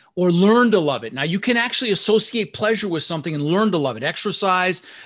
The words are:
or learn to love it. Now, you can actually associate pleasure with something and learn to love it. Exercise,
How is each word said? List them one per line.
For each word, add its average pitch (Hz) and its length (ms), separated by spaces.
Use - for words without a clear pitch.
or 180 160
learn 220 400
to 214 60
love 135 260
it. 113 80
Now, 131 100
you 165 160
can 240 180
actually 233 360
associate 214 600
pleasure 214 360
with 165 160
something 165 280
and 147 120
learn 196 260
to 175 80
love 135 180
it. 110 60
Exercise, 185 800